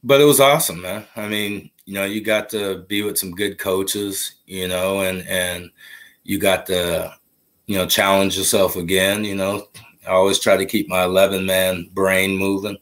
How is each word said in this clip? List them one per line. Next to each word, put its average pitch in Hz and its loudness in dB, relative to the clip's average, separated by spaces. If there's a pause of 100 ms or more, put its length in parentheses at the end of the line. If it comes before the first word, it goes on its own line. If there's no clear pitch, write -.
but 135 4
it 147 8
was 139 6
awesome, 139 4
man. 98 -8 (100)
I 107 -8
mean, 104 -6 (140)
you 98 -14
know, 98 -2
you 104 -4
got 107 -2
to 98 -6
be 104 -2
with 104 -4
some 92 -6
good 98 -4
coaches, 98 -4 (100)
you 92 -8
know, 92 -2
and, 92 -4
and 90 -6 (520)
you 98 -4
got 92 0
to, 85 -2 (520)
you 101 -2
know, 92 0
challenge 98 2
yourself 95 0
again, 95 0
you 101 -6
know. 98 -4 (400)
I 92 -8
always 92 4
try 101 4
to 95 0
keep 95 -2
my 92 0
eleven 95 2
man 92 0
brain 95 2
moving. 98 -4